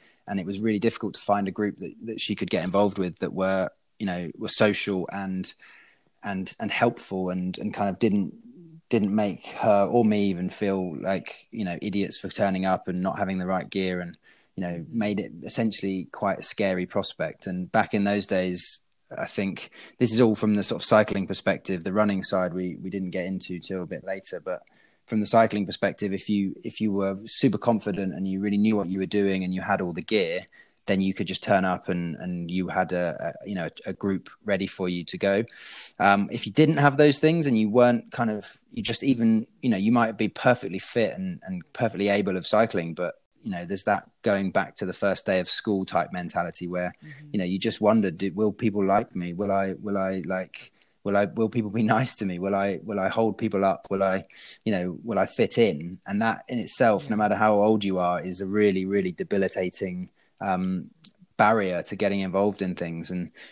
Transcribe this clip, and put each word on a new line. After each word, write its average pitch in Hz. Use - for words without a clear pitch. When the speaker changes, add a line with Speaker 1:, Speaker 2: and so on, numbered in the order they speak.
Speaker 1:
and 101
it 87
was 98
really 110
difficult 107
to -
find 101
a 92
group 104
that, 90
that 113
she 101
could 95
get 90
involved 98
with 90
that -
were, 95
you 101
know, 87
were 107
social 101
and, 95
and, 95
and 101
helpful 98
and, 90
and -
kind 101
of 92
didn't, 101
didn't 101
make 208
her 101
or 117
me 104
even 90
feel 92
like, -
you 110
know, 87
idiots 98
for 95
turning 95
up 92
and 90
not 92
having 95
the 92
right 95
gear 92
and, 87
you 98
know, 87
made 104
it -
essentially 98
quite 98
a -
scary 92
prospect. -
And 90
back 104
in 101
those 101
days, 92
I -
think -
this 117
is 117
all 110
from 107
the 101
sort -
of -
cycling 104
perspective. 95
The 92
running 101
side, 92
we, 90
we 95
didn't 95
get 90
into 92
till 92
a 85
bit 80
later, 95
but 87
from 110
the 104
cycling 107
perspective, 98
if -
you, 101
if -
you 107
were 98
super 113
confident 98
and 95
you 95
really 101
knew 107
what 95
you 95
were 92
doing 98
and 92
you 92
had 95
all 87
the 87
gear, 90
then 98
you 95
could 92
just 90
turn 98
up 92
and, 87
and 87
you 90
had 92
a, 90
a, 98
you 101
know, 82
a 95
group 98
ready 98
for 92
you 87
to 90
go. 98
Um, 101
if -
you 104
didn't 156
have 143
those 147
things 156
and 113
you 107
weren't 120
kind 113
of, 107
you 107
just 117
even, 117
you -
know, 107
you 101
might 113
be 110
perfectly 107
fit -
and, 92
and 90
perfectly 101
able 101
of 87
cycling, 98
but, 87
you 110
know, 90
there's 95
that 101
going 98
back -
to 98
the 90
first -
day 92
of 87
school 98
type -
mentality 87
where, 90
Speaker 2:
Mm-hmm. 151
Speaker 1:
you 104
know, 90
you 92
just 107
wondered, 104
"Do, 95
will 104
people 104
like 98
me? 87
Will 101
I, 98
will 101
I, 95
like, 92
will 101
I, 101
will 110
people 107
be 110
<laughs> 107
nice 123
to 110
me? 90
Will 98
I, 98
will 101
I 95
hold 110
people 98
up? -
Will 98
I, 95
you 110
know, 90
will 107
I 101
fit -
in?" 87
And 101
that -
in 123
itself, 104
Speaker 2:
Yeah. -
Speaker 1:
no 104
matter 104
how 107
old 110
you 95
are, 90
is 90
a 95
really, 98
really 95
debilitating, 92
um, 92
barrier 104
to -
getting 98
involved 98
in 92
things. 82
And, 90